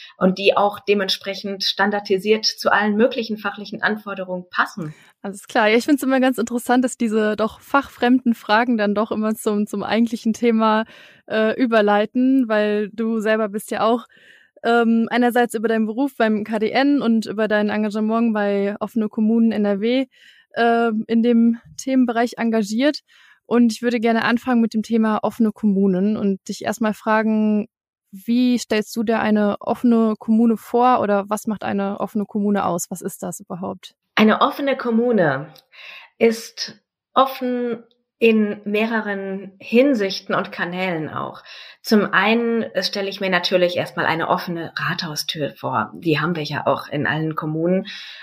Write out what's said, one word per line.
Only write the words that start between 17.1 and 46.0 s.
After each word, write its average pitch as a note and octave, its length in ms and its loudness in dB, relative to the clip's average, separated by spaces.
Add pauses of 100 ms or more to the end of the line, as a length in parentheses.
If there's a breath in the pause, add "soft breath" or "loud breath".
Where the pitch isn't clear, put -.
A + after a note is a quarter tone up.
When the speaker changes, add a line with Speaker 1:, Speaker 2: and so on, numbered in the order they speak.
Speaker 2:
über G#3+ 200 -2
dein G#3 220 0
Engagement G#3+ 640 0
bei G3+ 460 0
Offene G#3+ 300 -2
Kommunen A3+ 420 2
N G#3 140 0
R G3+ 160 0
W, B3+ 240 0 (480 soft breath)
äh, A#3 380 2 (160)
in A3+ 140 2
dem A#3 380 4 (180)
Themenbereich B3 600 0
engagiert. A3+ 640 0 (420 soft breath)
Und A#3 300 4
ich - 80 -12
würde A#3+ 180 0
gerne A3+ 240 2
anfangen A#3 380 0
mit A3+ 120 0
dem A3 80 -2
Thema A3 420 0
offene G#3+ 280 0
Kommunen G3 640 2
und G3 320 -2
dich - 160 -10
erstmal G#3+ 300 -2
fragen, G#3+ 720 0 (420)
wie B3 480 0
stellst - 380 -4
du A3+ 80 -2
dir A3 160 0
eine G#3 400 2
offene A3+ 580 2
Kommune A3+ 380 2
vor B3 460 2
oder G3+ 260 0
was G#3+ 200 -6
macht G#3 180 -6
eine G3+ 340 -4
offene G#3 240 -4
Kommune G3+ 400 -2
aus? F3 260 -2
Was F3+ 120 -10
ist - 220 -10
das F3+ 180 -10
überhaupt? F#3+ 520 -12 (220)
Speaker 1:
Eine G#3+ 240 4
offene C#4 380 0
Kommune A3 720 0 (720 loud breath)
ist - 640 -2 (340)
offen B3 720 -2 (360)
in G#3+ 460 2
mehreren G3+ 920 -4
Hinsichten A3+ 800 2
und G3 160 -2
Kanälen F3 580 -4
auch. - 320 -10 (400 loud breath)
Zum G#3+ 320 2
einen, A#3 480 2
äh, - 220 -4
stelle G3 260 -4
ich F#3+ 100 -10
mir F#3+ 120 -2
natürlich F3+ 460 2
erstmal - 280 -4
eine D#3+ 220 0
offene E3 480 -2
Rathaustür D3+ 760 -6
vor. B2+ 460 -4
Die D3 240 0